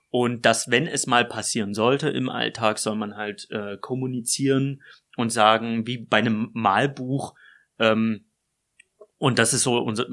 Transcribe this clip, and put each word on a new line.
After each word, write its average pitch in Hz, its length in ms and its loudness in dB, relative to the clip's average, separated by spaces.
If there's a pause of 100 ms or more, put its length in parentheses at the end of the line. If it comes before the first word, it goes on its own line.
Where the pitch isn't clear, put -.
und 120 360 0
dass, 117 260 2
wenn 139 160 2
es 139 200 -4
mal 120 180 4
passieren 107 480 -4
sollte 131 340 2
im 131 220 -2
Alltag, 117 500 -2
soll 107 160 -4
man 104 220 -6
halt, 104 340 -10
äh, 101 300 -6
kommunizieren 135 1000 -2 (360)
und 113 160 -2
sagen, 113 520 4
wie 120 120 -6
bei 110 220 0
einem 110 340 0
Malbuch, 127 800 0 (460)
ähm, 110 480 2 (920)
und 120 220 2
das 113 140 4
ist 117 100 0
so 120 160 2
unser, 120 340 -4